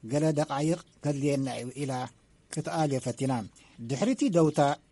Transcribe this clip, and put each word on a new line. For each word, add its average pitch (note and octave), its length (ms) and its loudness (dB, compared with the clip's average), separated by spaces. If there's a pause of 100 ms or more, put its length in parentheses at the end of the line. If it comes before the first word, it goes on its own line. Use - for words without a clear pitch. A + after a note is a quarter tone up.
ገለ C#3 280 0
ደቓይቕ D3+ 480 0 (180)
ከድልየና C#3 560 0
እዩ" B2 220 -6
ኢላ C#3 160 -4 (580)
ክትኣልዮ D#3 500 0
ፈቲና። C3+ 320 -2 (460)
ድሕሪ C3+ 320 -2
እቲ C4+ 180 0
ደውታ D#3+ 320 4 (320)